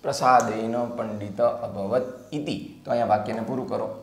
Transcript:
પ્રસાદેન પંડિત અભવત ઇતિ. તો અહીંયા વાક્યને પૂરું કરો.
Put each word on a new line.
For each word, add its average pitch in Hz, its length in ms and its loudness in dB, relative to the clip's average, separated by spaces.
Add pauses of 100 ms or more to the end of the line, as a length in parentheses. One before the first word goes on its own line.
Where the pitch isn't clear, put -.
પ્રસાદેન 120 800 4
પંડિત 107 560 -4
અભવત 110 920 -2
ઇતિ. - 520 -6
તો 135 60 -2
અહીંયા 117 160 2
વાક્યને 110 340 2
પૂરું 131 280 -4
કરો. 110 160 -2 (180)